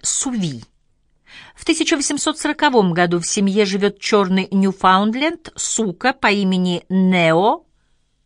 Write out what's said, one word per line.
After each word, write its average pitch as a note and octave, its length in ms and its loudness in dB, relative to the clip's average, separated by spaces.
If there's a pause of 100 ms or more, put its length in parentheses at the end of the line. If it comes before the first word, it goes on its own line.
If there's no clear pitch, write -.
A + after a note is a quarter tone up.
Суви. F3 640 -6 (880)
В - 100 -20
тысяча D#4+ 320 0
восемьсот D4 400 -4
сороковом C4 560 2
году F3 280 0
в E3+ 80 -8
семье G3+ 360 0
живёт G3 360 -2
чёрный F#3+ 500 0
Ньюфаундленд, G3 1040 0
сука - 580 -4
по A3+ 200 0
имени F#3 560 0
Нео. F#3 760 2 (600)